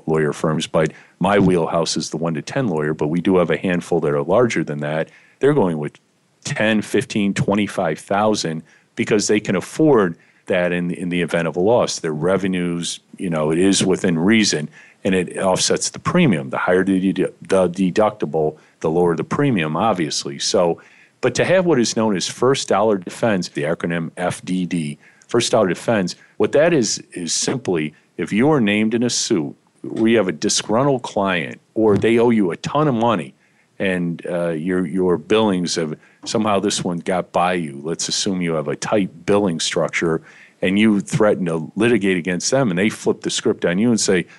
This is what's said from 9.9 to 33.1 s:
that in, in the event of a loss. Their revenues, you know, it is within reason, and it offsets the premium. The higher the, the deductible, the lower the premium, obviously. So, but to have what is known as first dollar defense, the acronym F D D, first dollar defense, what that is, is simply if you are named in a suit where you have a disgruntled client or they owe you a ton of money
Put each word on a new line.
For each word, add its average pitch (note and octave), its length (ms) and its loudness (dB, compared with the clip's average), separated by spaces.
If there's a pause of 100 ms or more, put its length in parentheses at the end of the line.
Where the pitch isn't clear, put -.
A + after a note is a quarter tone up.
that F2+ 260 0
in, F2 200 -2
in F2+ 180 -6
the F2+ 100 0
event E2+ 260 0
of D#2 100 -4
a F2 40 0
loss. G2+ 380 2
Their D#2 160 -4
revenues, F2 840 -2 (180)
you F#2+ 100 -6
know, D#2 220 0
it E2 80 0
is F#2+ 260 4
within F2+ 340 0
reason, F2+ 520 2 (340)
and F#2+ 100 0
it F2+ 220 -2
offsets F2+ 540 0
the - 80 -12
premium. F#2 520 2
The B1 60 -6
higher F#2 280 2
the, F#2+ 280 2 (300)
the F#2 260 2
deductible, E2+ 880 0 (240)
the E2 100 -2
lower E2+ 240 2
the D#2 100 -2
premium, F#2 520 0
obviously. E2 640 -2
So, F2 420 0 (400)
but B2 140 0
to B2 100 0
have F3 220 4
what D3+ 120 4
is A2+ 180 0
known A2 200 0
as E2 120 -4
first - 400 0
dollar G#2+ 280 4
defense, F#2 540 -2
the C#2+ 140 -6
acronym E2+ 520 -4
F F2+ 260 -4
D F#2 220 -4
D, D#2+ 320 -4 (320)
first - 240 0
dollar A2 160 4
defense, G2 480 -2 (220)
what G#2+ 140 0
that D#3+ 200 4
is, B2 260 0 (140)
is - 200 -8
simply F#2 600 -2 (220)
if F2 160 -6
you B2 180 4
are D3 100 4
named G#2+ 340 2
in A#2 80 0
a B2 80 0
suit D#2+ 440 -2 (280)
where A2+ 260 -2
you A#2 80 4
have G2+ 120 2
a F2 40 0
disgruntled B2 680 0
client F2+ 580 -4 (140)
or G#2+ 220 4
they A2+ 220 4
owe B2 120 4
you G#2 200 2
a D#2+ 60 -4
ton D3+ 320 -2
of C3 60 0
money A2 400 -2 (440)